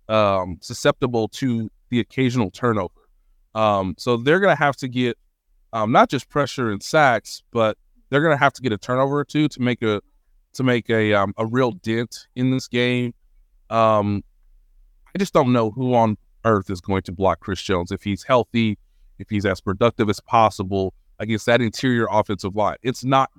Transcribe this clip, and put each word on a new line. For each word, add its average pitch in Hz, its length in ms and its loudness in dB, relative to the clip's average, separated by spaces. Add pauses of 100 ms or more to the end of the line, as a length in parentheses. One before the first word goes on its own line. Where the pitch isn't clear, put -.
um, 98 520 0
susceptible 120 680 -2
to 117 400 -4 (200)
the 120 100 0
occasional 120 520 0
turnover. 107 420 -2 (640)
Um, 101 420 0
so 123 200 -2
they're 143 220 2
gonna 190 160 4
have 143 220 0
to 135 100 -8
get, 123 300 -2 (540)
um, 110 200 -2
not 208 180 4
just 135 200 -6
pressure 131 420 -2
and 98 120 -6
sacks, 135 580 0 (100)
but 110 260 0 (320)
they're 139 120 2
gonna 156 160 2
have 143 160 2
to - 80 -18
get 127 120 -2
a 101 40 -4
turnover 135 420 -2
or 147 60 -6
two 151 220 0
to - 140 -6
make 123 200 -2
a, 107 200 0 (520)
to 131 100 -4
make 123 260 0
a, 110 240 2
um, 101 240 0
a 113 80 -2
real 120 260 0
dent 110 640 -6
in 127 160 0
this 131 160 -4
game. 123 460 -2 (560)
Um, 107 540 2 (920)
I 185 40 -4
just 196 140 -4
don't 135 200 4
know 113 180 2
who 127 240 -4
on 113 220 2 (280)
earth 107 240 2
is 90 120 -8
going 95 220 -2
to - 80 -12
block 90 280 0
Chris - 220 -8
Jones 90 300 -2
if 95 120 -8
he's 101 200 -4
healthy, 117 540 0 (420)
if 98 100 -16
he's 101 160 -2
as 92 160 0
productive 107 480 0
as 101 100 -2
possible 98 720 0 (260)
against 107 260 -4
that 120 160 4
interior 117 500 0
offensive 101 440 -2
line. 98 280 -2
It's 127 200 -6
not 135 360 2